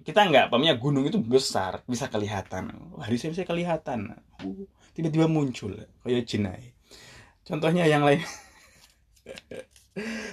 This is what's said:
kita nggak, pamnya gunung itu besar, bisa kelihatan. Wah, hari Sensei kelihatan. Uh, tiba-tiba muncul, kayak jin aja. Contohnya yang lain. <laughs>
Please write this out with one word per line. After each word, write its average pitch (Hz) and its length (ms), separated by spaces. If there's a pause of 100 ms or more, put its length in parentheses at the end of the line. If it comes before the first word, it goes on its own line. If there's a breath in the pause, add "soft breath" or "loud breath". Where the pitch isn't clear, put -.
kita 208 160
nggak, 135 240
pamnya 131 320
gunung 135 240
itu 165 160
besar, 107 640
bisa 123 240
kelihatan. 101 640 (240)
Wah, 151 140
hari 120 100
Sensei 170 240
kelihatan. 170 720 (240)
Uh, 190 300 (260 soft breath)
tiba-tiba 160 320
muncul, 131 480 (300)
kayak 123 180
jin 104 240
aja. - 240 (720 soft breath)
Contohnya 165 460
yang 147 180
lain. 147 160
<laughs> - 60 (2000 loud breath)